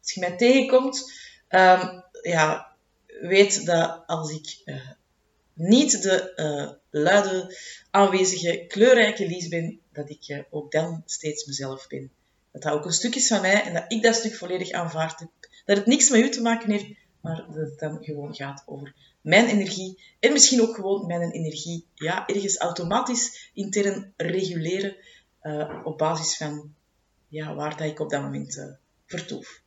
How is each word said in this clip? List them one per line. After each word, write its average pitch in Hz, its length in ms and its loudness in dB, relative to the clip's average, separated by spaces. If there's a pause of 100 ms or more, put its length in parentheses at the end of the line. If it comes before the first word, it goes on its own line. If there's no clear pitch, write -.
Als - 120 -10
je 196 80 -8
mij 180 160 -4
tegenkomt, 254 760 4 (360)
ehm, 185 520 6 (220)
ja, 160 500 0 (480)
weet 196 460 4
dat 170 400 0
als 160 240 -4
ik, - 340 -12
eh, 135 260 -12 (640)
niet 196 500 4
de, 190 320 0
eh, 147 360 -4 (200)
luide, 185 680 2 (320)
aanwezige, 185 800 2
kleurrijke 214 580 4
Lies 170 220 -6
ben, 165 320 -6 (120)
dat 147 180 -12
ik, - 180 -18
eh, 143 100 -8 (120)
ook 151 220 -10
dan 165 340 -2
steeds - 400 -8
mezelf 135 400 -10
ben. 135 240 -12 (420)
Dat - 100 -16
dat 151 100 -2
ook 151 120 -4
een 170 80 -4
stuk 233 220 -2
is 277 120 0
van 208 140 2
mij 196 220 4
en 170 120 -6
dat 165 140 -4
ik 220 140 -2
dat 226 120 6
stuk 220 220 -4
volledig 180 340 -6
aanvaard 160 500 -4
heb. 165 80 -16 (360)
Dat 202 120 4
het 202 100 -2
niks 269 240 6
met 233 100 8
u 262 80 4
te 247 140 -4
maken 226 280 0
heeft, 202 160 -2 (360)
maar 165 240 -8
dat 156 100 -14
het 151 220 -8
dan 143 260 -8
gewoon 147 300 -10
gaat 139 320 -12
over 139 280 -16 (260)
mijn 196 260 4
energie. 190 520 -2 (220)
En 269 120 4
misschien 254 300 6
ook 226 120 2
gewoon 196 320 -4
mijn 170 240 -4
energie, 165 640 -8
ja, 165 320 -4
ergens 196 300 -2
automatisch 175 1000 -4
intern 202 640 -2
reguleren, 185 800 -4 (440)
eh, 151 440 -8
op 156 140 -8
basis 160 380 -2
van, 151 380 -10 (540)
ja, 151 260 -10
waar 147 220 -6
dat 156 100 -6
ik 151 140 -6
op - 100 -4
dat 143 120 -2
moment, 139 360 -8
eh, 139 60 -12 (420)
vertoef. - 600 -12